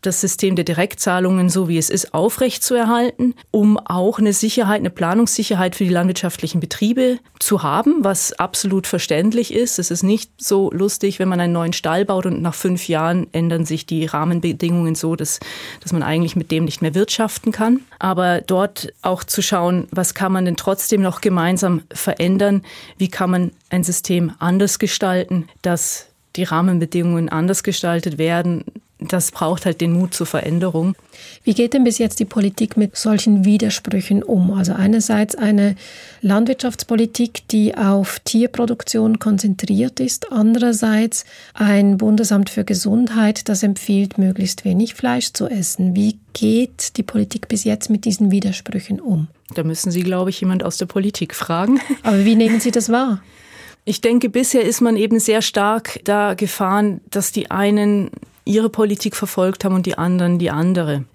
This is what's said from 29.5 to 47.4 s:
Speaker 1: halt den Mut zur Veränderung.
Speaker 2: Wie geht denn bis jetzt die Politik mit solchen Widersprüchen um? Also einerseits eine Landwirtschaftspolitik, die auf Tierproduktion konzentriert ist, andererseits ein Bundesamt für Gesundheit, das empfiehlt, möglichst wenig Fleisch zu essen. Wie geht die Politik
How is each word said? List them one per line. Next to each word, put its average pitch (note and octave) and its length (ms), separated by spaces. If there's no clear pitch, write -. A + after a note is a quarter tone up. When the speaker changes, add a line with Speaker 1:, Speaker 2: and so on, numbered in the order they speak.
Speaker 1:
halt E3 140
den E3+ 120
Mut F3+ 220
zur E3+ 120
Veränderung. E3+ 680
Speaker 2:
Wie A3+ 100
geht A#3+ 220
denn C4 100
bis A3+ 140
jetzt A3 220
die A3 40
Politik G3+ 520
mit G#3 200
solchen G#3 480
Widersprüchen G#3 800
um? F#3 300
Also F#3+ 200
einerseits G#3+ 640
eine G#3 400
Landwirtschaftspolitik, A#3 1300
die G#3+ 280
auf G3 440
Tierproduktion A3+ 960
konzentriert G#3 800
ist, - 320
andererseits A3+ 920
ein G3+ 460
Bundesamt G#3+ 500
für G#3 160
Gesundheit, A3 840
das G#3 140
empfiehlt, G3 540
möglichst F#3+ 480
wenig G3+ 300
Fleisch B3 380
zu - 160
essen. F#3 480
Wie G#3 220
geht A3+ 640
die G#3+ 60
Politik G#3 460